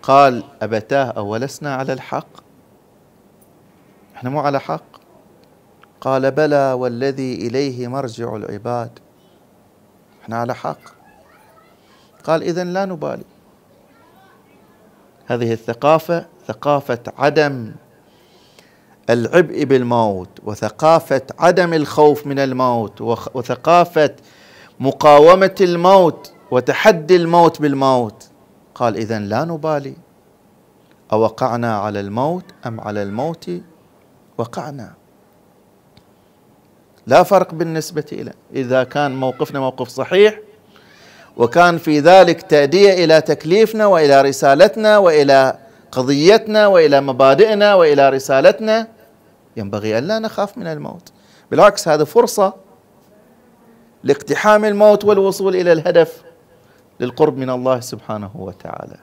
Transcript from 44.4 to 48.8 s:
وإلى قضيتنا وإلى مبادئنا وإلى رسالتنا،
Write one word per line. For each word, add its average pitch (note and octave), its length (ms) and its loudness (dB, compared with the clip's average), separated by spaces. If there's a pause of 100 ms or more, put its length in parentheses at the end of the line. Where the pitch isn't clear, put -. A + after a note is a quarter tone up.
وإلى E3 600 4 (340)
قضيتنا G3+ 720 2
وإلى D#3 340 4
مبادئنا F#3+ 760 4
وإلى D3 340 4
رسالتنا، G3 800 0 (680)